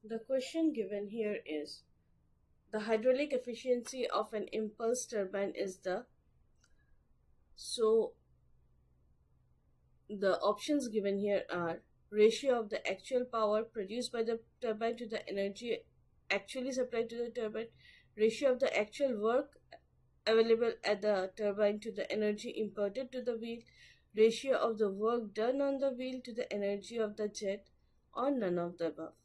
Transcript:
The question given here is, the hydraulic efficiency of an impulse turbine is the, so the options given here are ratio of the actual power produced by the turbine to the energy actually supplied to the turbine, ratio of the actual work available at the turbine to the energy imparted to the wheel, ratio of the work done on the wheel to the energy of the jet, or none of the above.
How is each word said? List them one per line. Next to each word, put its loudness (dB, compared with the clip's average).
The -4
question 0
given -4
here -4
is, -6
the -2
hydraulic 2
efficiency -2
of -2
an -4
impulse -2
turbine -2
is -4
the, -4
so 2
the 2
options 0
given 0
here 2
are -2
ratio 4
of -6
the -4
actual -2
power 2
produced -6
by -2
the 0
turbine -2
to -8
the -4
energy -2
actually -2
supplied -2
to -8
the -2
turbine, -4
ratio 4
of 2
the 2
actual 0
work 2
available 6
at 2
the 2
turbine 2
to -8
the -6
energy -2
imparted -4
to -4
the -2
wheel, -8
ratio 6
of 2
the 4
work 0
done 0
on 2
the 2
wheel -6
to -12
the -6
energy -2
of -2
the -2
jet, -6
or 0
none 0
of -4
the -2
above. -8